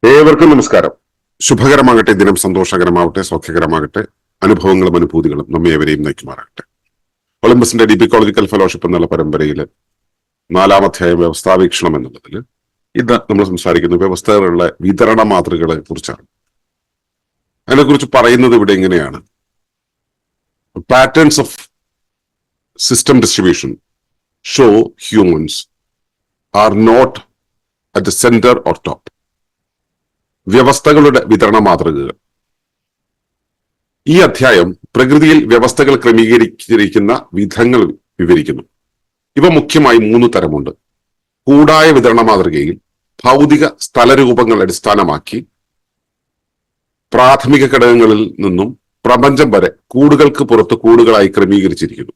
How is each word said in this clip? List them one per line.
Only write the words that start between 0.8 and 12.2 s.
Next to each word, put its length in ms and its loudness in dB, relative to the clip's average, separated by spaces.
ശുഭകരമാകട്ടെ, 720 2
ദിനം 240 2
സന്തോഷകരമാവട്ടെ, 840 -2
സൗഖ്യകരമാകട്ടെ, 840 -6
അനുഭവങ്ങളും 540 0
അനുഭൂതികളും 520 -2
നമ്മെ 220 -2
ഏവരെയും 320 -4
നയിക്കുമാറാകട്ടെ. 600 -14
ഒളിമ്പസിന്റെ 380 2
ഡീപ് 200 2
ഇക്കോളജിക്കൽ 420 0
ഫെലോഷിപ്പ് 400 -4
എന്നുള്ള 200 -2
പരമ്പരയില് 600 -6
നാലാം 340 2
അധ്യായം 340 -2
വ്യവസ്ഥാവീക്ഷണം 760 -2
എന്നുള്ളതില് 460 -14